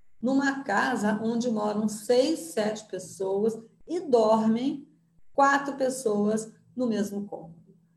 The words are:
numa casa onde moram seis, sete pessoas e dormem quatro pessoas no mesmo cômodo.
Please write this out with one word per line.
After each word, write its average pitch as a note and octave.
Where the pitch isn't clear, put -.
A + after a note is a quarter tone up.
numa C4+
casa G#3+
onde A#3
moram G#3+
seis, C4+
sete G#3+
pessoas G3
e F4
dormem A#3
quatro C#4
pessoas G#3+
no B3
mesmo G3+
cômodo. -